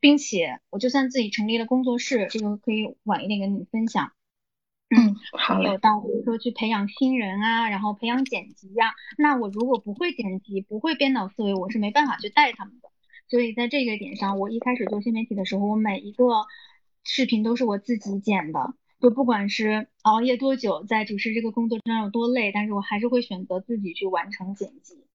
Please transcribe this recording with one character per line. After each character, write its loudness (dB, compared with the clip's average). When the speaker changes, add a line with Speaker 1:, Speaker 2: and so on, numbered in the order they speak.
Speaker 1:
并 8
且 -2
我 -8
就 2
算 2
自 -2
己 0
成 -2
立 0
了 -2
工 2
作 0
室， 0
这 -6
个 -2
可 -2
以 -2
晚 -2
一 -4
点 -2
跟 0
你 -6
分 0
享。 -4
嗯， 8
Speaker 2:
嗯， -4
好 2
嘞。 4
Speaker 1:
有 0
到 6
比 -6
如 -2
说 0
去 -2
培 -4
养 0
新 2
人 -2
啊， 2
然 -2
后 -2
培 -6
养 0
剪 -8
辑 -20
啊。 4
那 4
我 -2
如 -2
果 2
不 -8
会 -2
剪 -4
辑， -6
不 -10
会 0
编 2
导 -2
思 -8
维， 0
我 -4
是 -2
没 0
办 4
法 -2
去 -6
带 4
他 -8
们 -18
的。 -20
所 4
以 0
在 -2
这 0
个 -2
点 -10
上， -2
我 -2
一 -4
开 0
始 -2
做 -2
新 -2
媒 -2
体 -6
的 -2
时 -4
候， 0
我 0
每 0
一 -14
个 0
视 -2
频 0
都 0
是 0
我 0
自 -2
己 -6
剪 -2
的。 -4
就 8
不 0
管 0
是 0
熬 4
夜 2
多 2
久， -2
在 0
主 -6
持 -2
这 -2
个 -4
工 -2
作 -2
中 -2
有 -2
多 -2
累， 0
但 -2
是 -4
我 -2
还 -4
是 -2
会 2
选 -8
择 -4
自 -6
己 -6
去 -6
完 -2
成 -8
剪 -10
辑。 -20